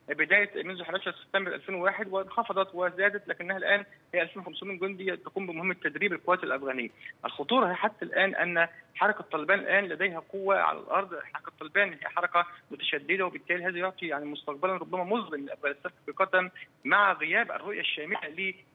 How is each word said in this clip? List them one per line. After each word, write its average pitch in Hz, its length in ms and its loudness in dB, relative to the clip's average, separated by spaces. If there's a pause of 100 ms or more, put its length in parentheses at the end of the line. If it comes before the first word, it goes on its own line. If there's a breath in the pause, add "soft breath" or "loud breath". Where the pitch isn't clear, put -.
بداية 160 540 2
منذ 175 220 -8
حداشر 175 280 -4
سبتمبر 190 420 -2
ألفين 190 200 -6
وواحد 190 380 0
وانخفضت 190 640 -2
وزادت، 185 540 0
لكنها 175 280 -4
الآن 202 280 2 (300 loud breath)
هي 175 80 4
ألفين 170 200 -4
وخمسمائة 190 360 -8
جندي 190 380 -2
تقوم 190 300 -8
بمهمة 175 280 -2
تدريب 170 380 -2
القوات 175 320 0
الأفغانية. 131 440 -2 (360 loud breath)
الخطورة 190 420 2
هي 180 80 0
حتى 202 300 -2
الآن 190 300 2
أن 170 340 2 (260 loud breath)
حركة 202 380 2
طالبان 160 260 4
الآن 196 260 2
لديها 165 380 -2 (100)
قوة 190 280 2
على 156 180 4
الأرض، 185 360 0 (200)
حركة 151 260 -10
طالبان 180 320 0
هي 151 160 -10
حركة 175 380 2 (240 loud breath)
متشددة، 165 560 0
وبالتالي 175 380 -4
هذا 175 140 -2
يعطي 185 280 -4
يعني 147 180 -4
مستقبلا 147 480 -4
ربما 175 320 -4
مظلم 170 420 -2
لأفغانستان 143 460 -6 (100)
حقيقة 185 480 2 (340 loud breath)
مع 190 280 6
غياب 165 380 0
الرؤية 190 340 -4
الشاملة 185 680 -4 (200)